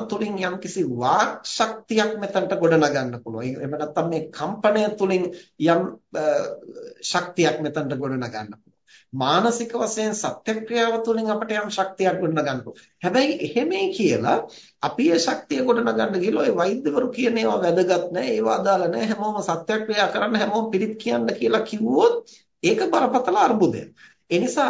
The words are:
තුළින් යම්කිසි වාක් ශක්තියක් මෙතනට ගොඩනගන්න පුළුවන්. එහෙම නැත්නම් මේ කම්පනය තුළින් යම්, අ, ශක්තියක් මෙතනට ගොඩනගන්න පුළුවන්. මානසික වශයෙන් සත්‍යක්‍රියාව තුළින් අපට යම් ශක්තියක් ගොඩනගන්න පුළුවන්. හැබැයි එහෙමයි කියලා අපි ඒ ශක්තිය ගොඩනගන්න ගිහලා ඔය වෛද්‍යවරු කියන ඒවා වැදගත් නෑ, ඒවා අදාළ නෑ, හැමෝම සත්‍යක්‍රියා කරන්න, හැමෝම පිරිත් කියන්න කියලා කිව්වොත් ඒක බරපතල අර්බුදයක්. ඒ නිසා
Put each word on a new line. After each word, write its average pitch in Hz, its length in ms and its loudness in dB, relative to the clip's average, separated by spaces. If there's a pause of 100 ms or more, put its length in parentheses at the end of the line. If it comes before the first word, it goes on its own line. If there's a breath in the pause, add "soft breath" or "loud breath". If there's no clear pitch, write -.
තුළින් 214 320 -4
යම්කිසි 185 440 -4 (100)
වාක් 147 400 2 (120)
ශක්තියක් 220 720 0
මෙතනට 190 380 -2
ගොඩනගන්න 143 640 4
පුළුවන්. 113 320 -8
එහෙම 143 220 -6
නැත්නම් 151 360 -2
මේ 160 200 -2
කම්පනය 208 540 0 (100)
තුළින් 185 320 0 (380 loud breath)
යම්, 170 180 4 (300)
අ, 156 140 -4 (760)
ශක්තියක් 170 600 0
මෙතනට 147 340 -4
ගොඩනගන්න 131 360 -4 (200)
පුළුවන්. - 200 -20 (440 soft breath)
මානසික 180 600 2
වශයෙන් 220 420 -2
සත්‍යක්‍රියාව 226 840 -2
තුළින් 220 280 0
අපට 214 240 -2
යම් 208 160 -4
ශක්තියක් 190 480 0
ගොඩනගන්න 147 440 -2
පුළුවන්. - 220 -16 (140 soft breath)
හැබැයි 254 360 2 (100)
එහෙමයි 330 480 0
කියලා 127 460 2 (420 loud breath)
අපි - 280 -2
ඒ 339 120 4
ශක්තිය - 440 -2
ගොඩනගන්න 220 540 2
ගිහලා 202 280 0
ඔය 127 80 4
වෛද්‍යවරු 247 580 0
කියන 226 260 0
ඒවා 214 240 0
වැදගත් 180 480 2
නෑ, 175 220 -4
ඒවා 220 260 2
අදාළ 190 300 2
නෑ, 170 200 -2
හැමෝම 214 340 -2
සත්‍යක්‍රියා 208 680 -2
කරන්න, - 260 0
හැමෝම 214 340 -2
පිරිත් 214 260 0
කියන්න 233 340 -2
කියලා - 320 0
කිව්වොත් 131 520 2 (480 loud breath)
ඒක 208 240 2
බරපතල - 500 2
අර්බුදයක්. 214 520 2 (380 soft breath)
ඒ 175 120 2
නිසා 247 320 2